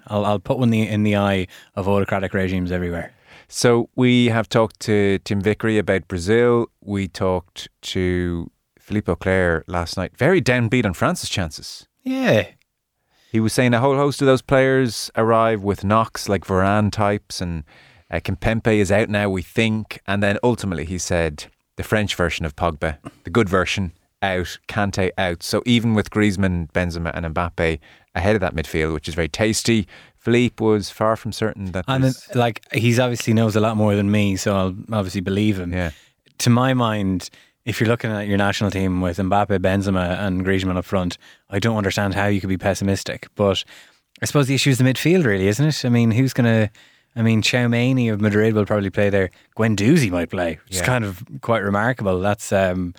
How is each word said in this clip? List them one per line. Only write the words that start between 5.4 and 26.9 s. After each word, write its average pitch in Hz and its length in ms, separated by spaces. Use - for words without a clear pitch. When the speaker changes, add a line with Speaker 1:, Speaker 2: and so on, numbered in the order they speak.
Speaker 2:
about 95 300
Brazil. 117 600
We 98 260
talked 92 600
to 90 680
Philippe 104 320
Auclair 87 560
last 87 300
night. 90 200
Very 165 240
downbeat 123 420
on 98 100
France's - 360
chances. - 580
Speaker 1:
Yeah. 254 440
Speaker 2:
He 113 80
was 110 140
saying 123 220
a 113 40
whole 135 180
host 143 220
of 143 60
those 131 160
players 131 760
arrive 113 460
with 98 220
knocks, 110 440
like 98 160
Varane 98 480
types, 104 480
and, 85 240
uh, 85 100
Kimpembe 110 580
is 98 140
out 101 180
now, 104 200
we 92 140
think. 110 640
And 101 160
then 101 180
ultimately 95 440
he 90 120
said 82 480
the 92 80
French 104 320
version 82 320
of 73 80
Pogba, 80 420
the - 40
good 98 180
version, 90 440
out, 92 340
Kante 101 520
out. 90 240
So - 240
even 117 260
with 104 160
Griezmann, 92 600
Benzema 85 420